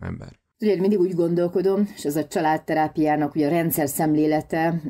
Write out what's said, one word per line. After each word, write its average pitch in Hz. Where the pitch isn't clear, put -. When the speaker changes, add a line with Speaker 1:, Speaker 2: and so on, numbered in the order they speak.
Speaker 1:
ember. 90
Speaker 2:
Ugye, 202
mindig 196
úgy 180
gondolkodom, 175
és -
ez 147
a 151
családterápiának 156
ugye 151
a 143
rendszer 165
szemlélete, 156